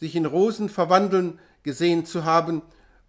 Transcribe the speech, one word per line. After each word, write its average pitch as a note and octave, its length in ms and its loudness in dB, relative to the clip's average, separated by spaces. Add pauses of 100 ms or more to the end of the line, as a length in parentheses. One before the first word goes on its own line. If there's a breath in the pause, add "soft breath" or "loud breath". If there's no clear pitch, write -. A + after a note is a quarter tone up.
sich D#3+ 160 -8
in E3 100 0
Rosen G3+ 440 0
verwandeln F3+ 680 0 (240 soft breath)
gesehen E3 440 0
zu E3 180 -6
haben, E3 380 0 (460 soft breath)